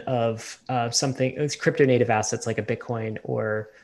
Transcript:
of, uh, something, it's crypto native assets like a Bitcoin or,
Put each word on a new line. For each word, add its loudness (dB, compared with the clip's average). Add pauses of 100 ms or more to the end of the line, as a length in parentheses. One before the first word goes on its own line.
of, -2 (100)
uh, 0
something, 0
it's -2
crypto 4
native 6
assets 0
like -2
a -2
Bitcoin -4
or, -2 (140)